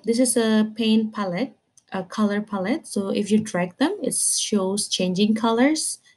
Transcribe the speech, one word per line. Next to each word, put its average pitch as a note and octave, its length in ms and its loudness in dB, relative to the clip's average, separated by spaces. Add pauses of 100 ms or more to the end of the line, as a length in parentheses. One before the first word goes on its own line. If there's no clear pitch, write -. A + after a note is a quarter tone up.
this A#3 160 0
is B3+ 180 2
a A3 380 2
paint A3 360 2
palette, G3+ 420 -4 (380)
a F#3 120 -4
color G3+ 360 0
palette. G#3 460 -4
So G3 240 -4
if G3+ 220 -2
you G#3+ 80 6
drag F3+ 380 -4
them, F#4 260 0
it - 100 -2
shows G3 760 -2
changing F#3 460 0
colors. A#3 640 0 (200)